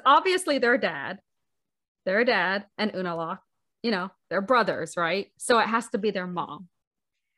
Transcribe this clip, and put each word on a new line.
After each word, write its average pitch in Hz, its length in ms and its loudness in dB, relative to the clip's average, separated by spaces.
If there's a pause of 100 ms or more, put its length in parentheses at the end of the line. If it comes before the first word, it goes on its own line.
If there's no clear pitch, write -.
obviously 330 540 4
their 233 180 4
dad, 175 440 -4 (840)
their 196 200 2
dad 202 420 0 (120)
and 214 160 -2
Unalaq, 170 440 -6 (460)
you 233 80 0
know, 185 180 -4 (180)
they're 175 140 -2
brothers, 190 540 0
right? 175 320 -2 (100)
So 240 220 2
it 214 80 0
has 226 220 -2
to 226 80 -4
be 208 120 0
their 185 160 -6
mom. 175 400 -8 (720)